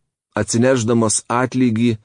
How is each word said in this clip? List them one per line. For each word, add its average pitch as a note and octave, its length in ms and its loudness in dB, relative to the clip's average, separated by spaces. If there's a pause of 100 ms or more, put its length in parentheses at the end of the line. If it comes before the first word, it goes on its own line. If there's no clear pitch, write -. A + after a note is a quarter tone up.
(360)
atsinešdamas A#2 920 0
atlygį, A#2+ 640 0 (120)